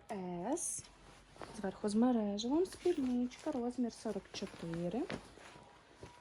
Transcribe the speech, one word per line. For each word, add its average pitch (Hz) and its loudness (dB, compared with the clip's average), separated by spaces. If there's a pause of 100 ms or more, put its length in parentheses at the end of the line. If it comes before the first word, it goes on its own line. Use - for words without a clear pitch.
(520)
S, - -2 (720)
зверху 202 -2
з 202 -2
мережевим, 233 4
спідничка 254 0
розмір 247 0
сорок 202 -4 (100)
чотири, 175 -2 (1200)